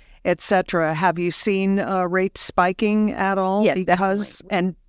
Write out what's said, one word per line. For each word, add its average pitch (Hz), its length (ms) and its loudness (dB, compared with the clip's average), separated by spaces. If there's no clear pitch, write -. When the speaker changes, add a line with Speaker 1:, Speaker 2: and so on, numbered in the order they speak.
Speaker 1:
et 180 160 0
cetera. 170 540 0
Have 170 240 2
you 175 140 -2
seen, 196 480 0
uh, 185 240 -2
rates 185 360 -2
spiking 208 720 0
at 196 280 -2
all 190 260 2
Speaker 2:
Yes, 180 140 2
Speaker 1:
because, 190 600 0
Speaker 2:
definitely. - 180 -6
Speaker 1:
and 180 200 -2